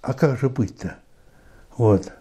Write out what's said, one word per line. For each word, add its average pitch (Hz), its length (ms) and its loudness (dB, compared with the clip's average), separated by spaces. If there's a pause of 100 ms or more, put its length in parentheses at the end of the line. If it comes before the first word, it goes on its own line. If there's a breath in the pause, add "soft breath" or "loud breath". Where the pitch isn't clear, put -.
а 127 100 -4
как 139 260 0
же 135 80 0
быть-то? 107 500 -4 (760 soft breath)
Вот. 107 460 2